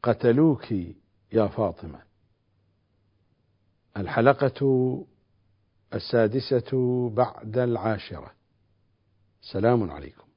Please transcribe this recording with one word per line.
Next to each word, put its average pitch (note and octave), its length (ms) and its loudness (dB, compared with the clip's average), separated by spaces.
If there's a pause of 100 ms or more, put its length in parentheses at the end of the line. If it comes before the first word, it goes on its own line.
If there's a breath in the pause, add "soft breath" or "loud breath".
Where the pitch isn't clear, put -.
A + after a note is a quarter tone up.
قتلوك B2 680 2 (600)
يا G#2+ 140 4
فاطمة. F#2 560 -6 (1900)
الحلقة B2+ 1080 0 (920)
السادسة B2 1160 0
بعد A2+ 480 -2
العاشرة. G#2+ 720 -4 (1120)
سلام G#2+ 480 2
عليكم. C#2 360 -16 (100)